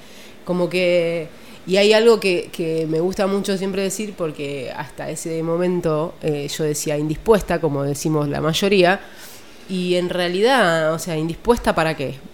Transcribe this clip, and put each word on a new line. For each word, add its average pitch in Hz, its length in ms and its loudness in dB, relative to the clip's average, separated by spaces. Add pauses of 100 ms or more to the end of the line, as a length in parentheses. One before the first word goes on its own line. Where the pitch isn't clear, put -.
(440)
como 175 240 0
que... 170 600 0 (380)
y 185 120 2
hay 208 160 6
algo 220 260 6
que, 180 320 0
que 160 340 -2
me 160 140 0
gusta 190 260 0
mucho 196 300 -2
siempre 190 240 -4
decir, 196 340 -4
porque 143 640 -6
hasta 139 320 -10
ese 160 340 -6
momento, 170 760 -2
eh, 147 340 -4
yo 160 100 -4
decía 151 340 -2
indispuesta, 170 640 0
como 143 220 0
decimos 147 440 -2
la 143 140 -4
mayoría, 185 580 4 (680)
y 180 240 0
en 175 140 0
realidad, 180 840 2
o 160 60 -2
sea, 160 180 -4
¿indispuesta 170 600 0
para 160 200 0
qué? 135 220 -6 (160)